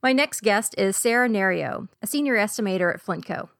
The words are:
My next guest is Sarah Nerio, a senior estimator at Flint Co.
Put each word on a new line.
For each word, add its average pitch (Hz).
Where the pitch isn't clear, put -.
My 262
next 285
guest 208
is 196
Sarah 240
Nerio, 185
a 214
senior 285
estimator 196
at -
Flint 175
Co. -